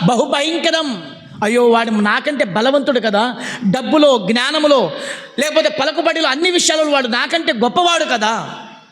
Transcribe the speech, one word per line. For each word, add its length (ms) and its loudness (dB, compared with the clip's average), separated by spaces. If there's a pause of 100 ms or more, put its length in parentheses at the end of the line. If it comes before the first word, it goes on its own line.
బహుభయంకరం. 960 0 (420)
అయ్యో, 240 2
వాడు 220 2
నాకంటే 540 0
బలవంతుడు 560 0
కదా, 360 0 (280)
డబ్బులో, 640 2
జ్ఞానములో, 640 2 (460)
లేకపోతే 300 0
పలుకుబడిలో, 600 -2
అన్ని 220 0
విషయాలలో 400 0
వాడు 180 2
నాకంటే 440 -2
గొప్పవాడు 520 2
కదా 460 -2 (420)